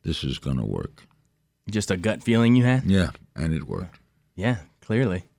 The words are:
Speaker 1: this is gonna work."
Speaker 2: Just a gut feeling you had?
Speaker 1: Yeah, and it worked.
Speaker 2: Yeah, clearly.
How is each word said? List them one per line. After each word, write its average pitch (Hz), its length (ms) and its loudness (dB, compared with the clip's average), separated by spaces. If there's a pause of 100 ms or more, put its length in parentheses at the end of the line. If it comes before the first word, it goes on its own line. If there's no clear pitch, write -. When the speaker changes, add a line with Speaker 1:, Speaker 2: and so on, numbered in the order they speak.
Speaker 1:
this 80 200 -4
is 67 160 -4
gonna 65 260 -4
work." 50 380 -8 (640)
Speaker 2:
Just 104 220 -2
a 92 60 0
gut 90 260 -4
feeling 117 320 4
you 123 80 6
had? 127 220 2
Speaker 1:
Yeah, 92 240 4 (260)
and 80 180 -2
it 78 140 -4
worked. 50 320 -10 (360)
Speaker 2:
Yeah, 113 220 -2 (220)
clearly. 107 460 -2 (140)